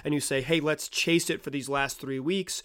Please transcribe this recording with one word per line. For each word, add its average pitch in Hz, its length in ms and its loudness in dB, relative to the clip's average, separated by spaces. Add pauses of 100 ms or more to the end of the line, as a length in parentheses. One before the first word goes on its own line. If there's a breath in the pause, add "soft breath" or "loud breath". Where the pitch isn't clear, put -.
and 151 80 0
you 143 80 2
say, 135 200 0
"Hey, 160 180 2
let's 151 300 0
chase 170 400 2
it - 140 -2
for 151 80 -8
these 135 180 -4
last 139 320 0
three 135 180 -4
weeks, 180 460 -2